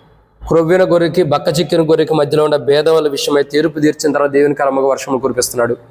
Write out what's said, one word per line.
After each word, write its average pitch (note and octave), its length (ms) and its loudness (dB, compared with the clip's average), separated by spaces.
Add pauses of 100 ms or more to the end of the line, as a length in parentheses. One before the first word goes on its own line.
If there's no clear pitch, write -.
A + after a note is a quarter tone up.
(480)
క్రొవ్విన E3 440 2
గొర్రెకి E3+ 300 0
బక్క C#3+ 380 -2
చిక్కిన F3 200 0
గొర్రెకి D#3 340 0
మధ్యలో D3+ 300 0
ఉన్న D3 120 2
భేదముల D3+ 520 2
విషయమై C#3+ 340 0
తీర్పు D3+ 360 -2
తీర్చిన D3+ 340 0
తర్వాత C#3+ 180 0
దేవుని C#3+ 240 2
కర్మగా C3+ 320 0
వర్షములు C3 340 -2
కురిపిస్తున్నాడు. A#2+ 560 -2 (140)